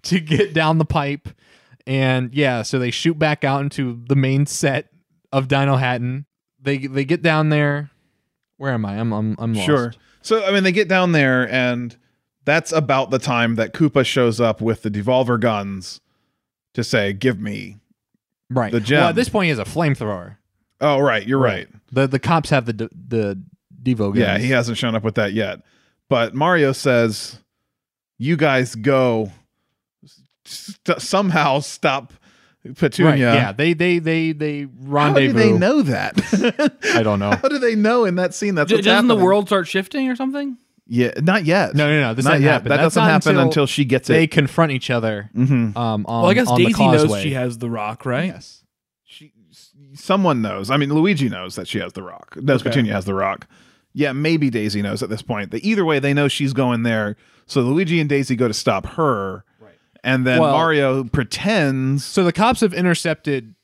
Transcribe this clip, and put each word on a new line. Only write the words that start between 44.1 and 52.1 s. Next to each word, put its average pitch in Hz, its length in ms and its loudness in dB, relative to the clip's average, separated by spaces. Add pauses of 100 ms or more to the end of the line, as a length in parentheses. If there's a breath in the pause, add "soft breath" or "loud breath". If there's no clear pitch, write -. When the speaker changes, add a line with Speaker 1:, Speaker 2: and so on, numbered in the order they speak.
Speaker 2:
it. 156 60 -2
Speaker 1:
confront 151 420 2
each 131 180 -6
other, 110 440 -2
Speaker 2:
Mm-hmm. 120 440 2
Speaker 1:
um, 110 280 -2
on, 117 160 -2
Speaker 3:
Well, 180 80 4
I 208 40 -8
guess 247 140 2
Speaker 1:
on - 100 2
the - 80 6
Speaker 3:
Daisy 214 200 2
knows - 180 6
Speaker 1:
causeway. - 180 0
Speaker 3:
she - 100 -4
has 123 240 -4
the 117 140 -8
rock, 110 340 -8
right? 135 220 -4
Speaker 1:
Yes. - 360 -14 (1400)
Speaker 2:
Someone 180 380 2
knows. 98 280 -6
I 139 60 2
mean, 143 160 0
Luigi 156 380 2
knows 92 260 -10
that 92 100 -10
she 110 120 -6
has 90 160 -8
the 98 80 -14
rock. - 340 -18